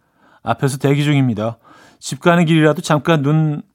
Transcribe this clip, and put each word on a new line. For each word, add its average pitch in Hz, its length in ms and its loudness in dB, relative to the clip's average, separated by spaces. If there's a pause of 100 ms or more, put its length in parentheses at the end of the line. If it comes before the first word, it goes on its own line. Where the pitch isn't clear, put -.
(440)
앞에서 135 360 -4
대기 143 260 0
중입니다. 123 540 -2 (400)
집 - 220 -12
가는 175 240 2
길이라도 156 380 2
잠깐 151 400 0
눈 151 400 0 (120)